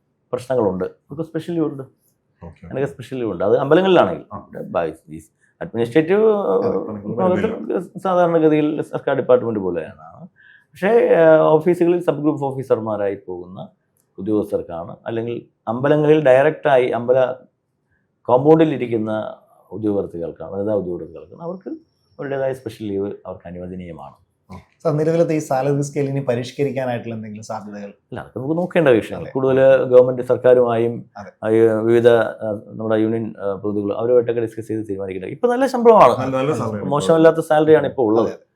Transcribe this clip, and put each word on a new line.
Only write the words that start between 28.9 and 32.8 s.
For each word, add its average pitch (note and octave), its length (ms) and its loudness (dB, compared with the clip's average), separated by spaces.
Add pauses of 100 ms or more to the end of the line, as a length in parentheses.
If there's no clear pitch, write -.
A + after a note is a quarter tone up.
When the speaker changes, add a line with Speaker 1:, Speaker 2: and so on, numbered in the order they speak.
Speaker 3:
അതെ. - 60 -16
Speaker 1:
കൂടുതൽ C3 520 4
ഗവൺമെന്റ് B2+ 380 6
സർക്കാരുമായും, A#2 840 2 (120)
Speaker 3:
അതെ. G2+ 140 -18 (120)
Speaker 1:
ആ, A2 60 -2
ഈ A2 100 4
വിവിധ, A2+ 480 4
ആ, A2 600 2
നമ്മുടെ A2 280 -4